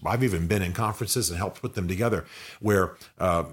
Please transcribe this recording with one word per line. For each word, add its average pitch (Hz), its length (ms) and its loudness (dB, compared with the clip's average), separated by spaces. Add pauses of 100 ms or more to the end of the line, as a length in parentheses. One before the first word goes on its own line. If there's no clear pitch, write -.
I've 120 180 0
even 87 240 0
been 101 140 2
in 90 100 -2
conferences 107 580 -2
and 85 80 -4
helped 95 240 -6
put 98 140 -8
them 92 100 -2
together 95 400 0 (360)
where, 98 340 4 (240)
uh, 85 340 4